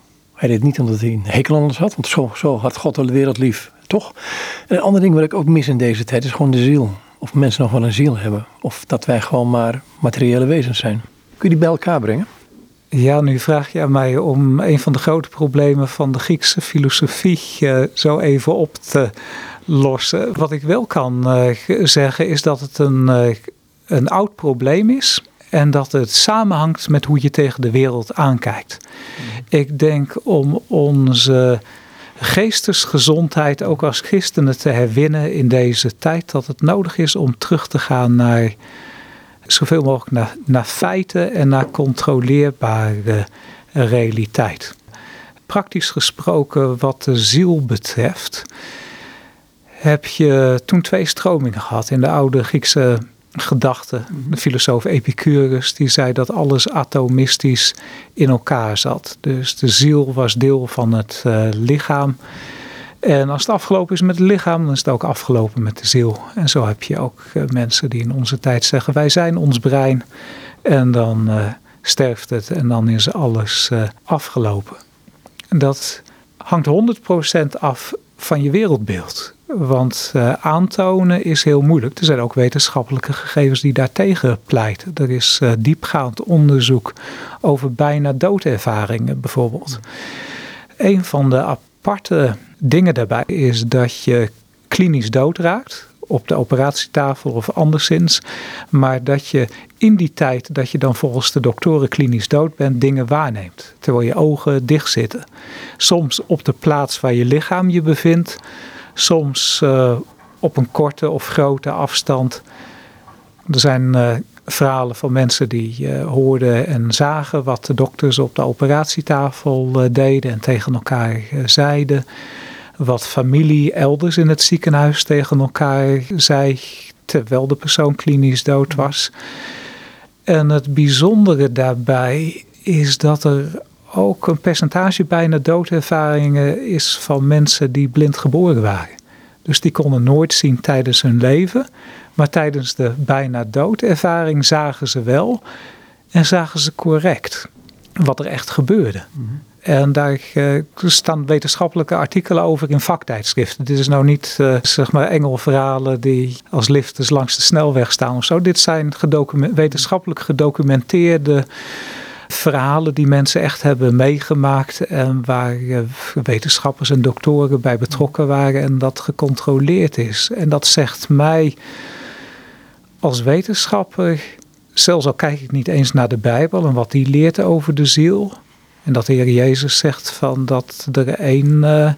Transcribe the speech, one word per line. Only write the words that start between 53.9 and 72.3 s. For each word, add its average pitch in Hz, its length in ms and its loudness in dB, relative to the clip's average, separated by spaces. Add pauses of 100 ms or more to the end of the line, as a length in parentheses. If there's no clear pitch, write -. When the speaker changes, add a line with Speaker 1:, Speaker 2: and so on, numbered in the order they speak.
Speaker 1:
Mhm. 139 200 -8
Speaker 2:
De 151 80 -2
filosoof 123 480 0
Epicurus, 135 880 0
die 143 140 0
zei 127 260 0
dat 127 180 -2
alles 143 380 0
atomistisch 131 1040 0 (380)
in 139 160 2
elkaar 113 480 0
zat. - 420 -6
Dus 135 360 -4
de 135 120 0
ziel 135 460 4
was 120 200 0
deel 131 340 2
van 117 260 0
het, 110 300 -4
eh, 110 280 2
lichaam. 139 680 0 (840)
En 139 300 2
als 143 120 -4
het 220 140 -2
afgelopen 190 400 0
is 165 60 0
met 180 160 2
het 185 100 4
lichaam, 175 360 0
dan 147 100 0
is 131 40 -2
het - 100 -4
ook 127 160 0
afgelopen 117 600 -2
met 107 140 -4
de - 100 -6
ziel. 117 340 2 (140)
En 170 140 0
zo 127 160 0
heb 107 180 -4
je - 160 -4
ook, - 240 -8 (100)
eh, - 140 -2
mensen 123 420 -2
die 117 120 -4
in 117 120 -4
onze 127 260 -2
tijd 123 260 0
zeggen, 135 280 0
"Wij 151 160 2
zijn 170 280 0
ons 143 220 2
brein." 135 440 2 (580)
En 131 300 4
dan, 113 380 0
eh, 107 160 0 (360)
sterft - 480 -2
het 113 200 -6